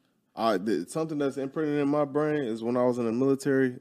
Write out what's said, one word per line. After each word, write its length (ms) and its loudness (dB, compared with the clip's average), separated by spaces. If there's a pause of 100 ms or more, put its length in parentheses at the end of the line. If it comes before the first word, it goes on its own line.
(360)
I, 220 2
th-, 300 -2
something 300 -4
that's 180 -2
imprinted 440 -2
in 80 0
my 160 2
brain 400 0
is 180 -4
when 140 0
I 80 4
was 140 2
in 80 0
the 60 0
military, 680 2